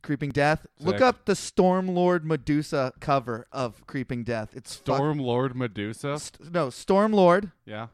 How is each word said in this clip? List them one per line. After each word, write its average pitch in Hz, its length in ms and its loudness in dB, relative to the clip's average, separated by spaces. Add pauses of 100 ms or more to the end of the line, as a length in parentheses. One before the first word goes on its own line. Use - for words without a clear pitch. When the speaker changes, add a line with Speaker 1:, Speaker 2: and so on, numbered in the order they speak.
Speaker 1:
Creeping 143 280 -4
Death. 147 360 2 (120)
Look 185 180 -2
Speaker 2:
Sick. 214 60 4
Speaker 1:
up 247 240 2
the 196 80 2
Storm 185 540 2
Lord 180 360 2
Medusa 147 760 -2
cover 123 520 -2
of 123 340 -6
Creeping 127 380 -8
Death. 110 300 -6
It's - 220 -16
fuck- 143 200 -2
Speaker 2:
Storm 147 220 0
Lord 127 380 -2
Medusa? 117 640 -6
Speaker 1:
St-, - 340 -16
no, 156 180 -2
Storm 202 420 2
Lord. 190 380 6 (160)
Speaker 2:
Yeah. 107 280 -12